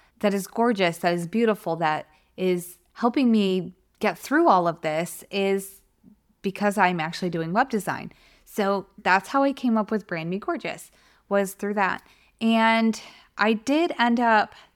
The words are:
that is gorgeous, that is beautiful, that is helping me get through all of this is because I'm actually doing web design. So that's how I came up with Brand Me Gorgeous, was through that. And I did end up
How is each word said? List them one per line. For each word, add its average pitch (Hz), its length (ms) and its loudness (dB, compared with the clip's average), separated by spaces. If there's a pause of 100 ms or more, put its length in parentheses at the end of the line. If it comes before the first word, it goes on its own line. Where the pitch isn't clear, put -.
(200)
that 202 140 0
is 196 140 -6
gorgeous, 190 500 0
that 175 160 0
is 170 140 -4
beautiful, 208 480 0
that 151 300 -2 (300)
is 180 420 -2 (160)
helping 240 360 2
me 185 440 2 (260)
get 196 180 -2
through 330 300 2
all 180 180 6
of 165 140 -2
this 165 500 -4
is 196 480 -2 (640)
because 202 360 -2
I'm 180 220 2
actually 170 300 -6
doing 165 220 -4
web 247 160 2
design. 185 440 -6 (320)
So 196 420 -2 (160)
that's 190 260 2
how 277 140 0
I 277 100 2
came 247 240 -2
up 214 140 -2
with 202 160 -4
Brand 165 240 -8
Me 185 80 -4
Gorgeous, - 520 -8 (380)
was 202 260 0
through 202 200 -6
that. 196 280 -2 (380)
And 226 600 2 (360)
I 214 160 2
did 294 460 0
end 240 220 2
up 226 340 2 (220)